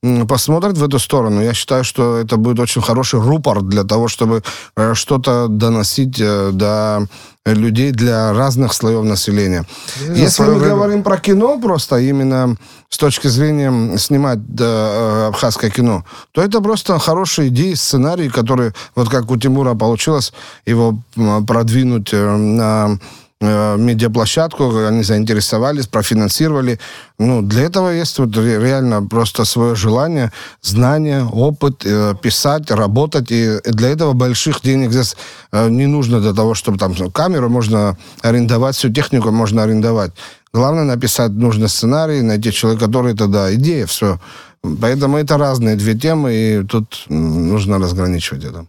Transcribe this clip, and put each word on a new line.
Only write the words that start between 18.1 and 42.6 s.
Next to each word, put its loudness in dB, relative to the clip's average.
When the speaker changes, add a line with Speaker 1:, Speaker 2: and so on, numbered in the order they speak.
Speaker 1:
которые, 0
вот 0
как -2
у 0
Тимура 0
получилось, 0
его, 2
м, 0
продвинуть, 0
э, 2
на, 2
э, 2
медиаплощадку, 0
они 2
заинтересовались, 0
профинансировали. 0
Ну, 2
для 2
этого 0
есть -2
вот 0
ре-, 2
реально 0
просто 0
свое 0
желание, 0
знание, 0
опыт, 0
э, 2
писать, -2
работать. 0
И 0
для 0
этого 0
больших 0
денег 2
здесь, 0
э, 2
не 2
нужно 2
для 2
того, 2
чтобы -4
там -2
камеру 0
можно 0
арендовать, 2
всю 0
технику 0
можно 2
арендовать. 0
Главное 2
написать 0
нужный 2
сценарий, 0
найти 0
человека, 0